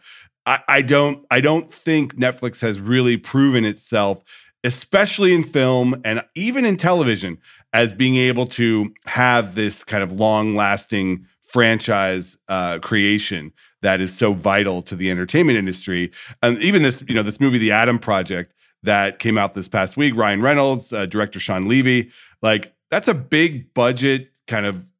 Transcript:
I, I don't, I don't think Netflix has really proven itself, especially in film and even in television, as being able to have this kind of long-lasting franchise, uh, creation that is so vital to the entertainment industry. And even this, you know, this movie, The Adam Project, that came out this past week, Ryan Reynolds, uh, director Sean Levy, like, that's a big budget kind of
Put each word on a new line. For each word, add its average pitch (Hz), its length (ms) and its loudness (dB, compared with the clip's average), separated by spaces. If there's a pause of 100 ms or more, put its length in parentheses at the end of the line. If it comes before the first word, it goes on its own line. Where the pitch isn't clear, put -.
(440)
I, 131 240 0
I 143 140 4
don't, 143 480 0
I 127 100 2
don't 156 320 0
think 156 440 -2
Netflix 123 440 -4
has 107 180 -2
really 120 380 2
proven 131 480 2
itself, 104 580 -2 (400)
especially 196 720 2
in 170 100 4
film 127 640 0
and 110 180 -4 (120)
even 240 320 -2
in 196 100 2
television, 117 640 0 (340)
as 110 220 0
being 127 220 2
able 127 320 2
to 110 440 0 (140)
have 123 480 0
this 104 300 -4
kind 101 180 -4
of 92 100 -6
long-lasting 101 1120 -2 (160)
franchise, 101 960 -2 (120)
uh, 90 320 -4
creation 101 720 -2 (280)
that 95 220 0
is 92 100 -4
so 104 220 0
vital 98 480 0
to - 120 -14
the 92 160 -2
entertainment 120 460 0
industry. 92 540 -4 (320)
And 120 160 2
even 180 240 2
this, 131 260 0
you 127 60 -2
know, 110 80 2
this 104 180 -6
movie, 135 160 4
The 110 160 2
Adam 117 260 2
Project, 92 540 -4 (300)
that 101 360 0
came 110 200 0
out 101 160 -2
this 95 120 -8
past 95 300 -4
week, 139 180 0
Ryan 107 280 0
Reynolds, 139 500 0
uh, 104 140 -4
director 104 340 -4
Sean 95 280 -4
Levy, 127 420 2 (320)
like, 110 320 -2 (160)
that's 165 180 -2
a - 60 2
big 151 580 -2
budget 131 580 0 (160)
kind 107 200 -4
of 92 180 -6 (140)